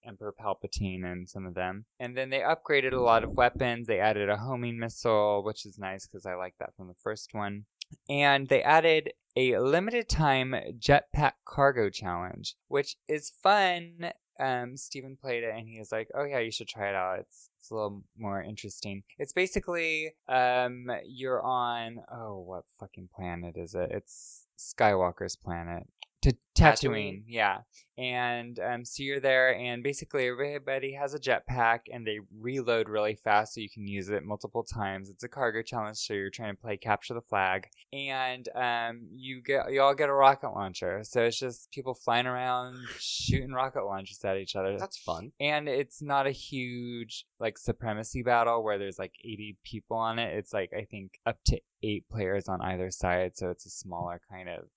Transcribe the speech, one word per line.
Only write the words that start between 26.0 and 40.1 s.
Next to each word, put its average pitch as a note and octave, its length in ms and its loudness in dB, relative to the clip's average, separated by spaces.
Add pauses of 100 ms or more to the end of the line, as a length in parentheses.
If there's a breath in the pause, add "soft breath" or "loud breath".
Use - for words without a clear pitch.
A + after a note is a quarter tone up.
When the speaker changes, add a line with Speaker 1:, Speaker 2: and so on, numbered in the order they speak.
Speaker 1:
Ta-, C#3 100 6 (260)
Tatooine. D3+ 260 10
Speaker 2:
Tatooine. G#2 460 0
Speaker 1:
Yeah. G#2 300 2 (380 soft breath)
And, A#2+ 640 -2
um, A#2+ 260 -2
so C#3 200 -6
you're C#3 160 -2
there, C3 360 6
and A#2+ 280 -4
basically C#3 440 0
everybody C3+ 680 -4
has C#3+ 200 -4
a D3+ 60 -6
jetpack, A#2 600 2 (120)
and A#2+ 120 -10
they G#2+ 140 -4 (180)
reload A#2 520 0
really G#2+ 260 0
fast G#2+ 400 2
so A2+ 60 -10
you G#2+ 100 -8
can G#2 160 -12
use G2+ 220 -6
it G2 160 -2
multiple G#2+ 400 -6
times. G2 460 -6
It's - 120 -18
a B2 60 -12
cargo A2+ 340 0
challenge, G#2+ 360 -6
so - 160 -4
you're G2 160 -4
trying G#2+ 260 -8
to - 40 -20
play A2 160 -4
capture A2 380 0
the A#2 60 -4
flag. F#2+ 480 0 (240 soft breath)
And, C3 640 -4
um, A#2 580 -2
you C3 280 -10
get, C3+ 300 2
you C3+ 80 4
all C#3 140 8
get D3 140 2
a C#3 40 2